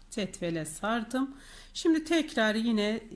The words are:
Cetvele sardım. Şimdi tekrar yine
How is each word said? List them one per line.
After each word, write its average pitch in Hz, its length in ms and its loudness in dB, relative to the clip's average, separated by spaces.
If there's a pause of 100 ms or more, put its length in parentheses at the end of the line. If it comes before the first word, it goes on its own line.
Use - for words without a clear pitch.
(100)
Cetvele 175 540 -4
sardım. 226 720 -2 (380)
Şimdi 320 300 4
tekrar 269 500 2
yine 226 460 2 (160)